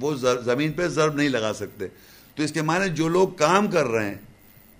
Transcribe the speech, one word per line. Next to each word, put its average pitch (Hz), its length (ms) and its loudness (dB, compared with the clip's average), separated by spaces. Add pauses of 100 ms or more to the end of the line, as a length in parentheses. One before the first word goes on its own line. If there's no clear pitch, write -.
وہ 147 140 -2
زر-، 123 260 0
زمین 127 300 0
پہ 175 160 -2
ضرب 156 280 0
نہیں 143 140 0
لگا 110 240 0
سکتے۔ 95 320 -10 (500)
تو 151 80 -2
اس 151 80 -2
کے 160 100 -2
معنی 170 280 0
جو 160 180 -2
لوگ 185 220 2
کام 185 380 4
کر 160 180 2
رہے 113 200 0
ہیں، 98 100 -6 (640)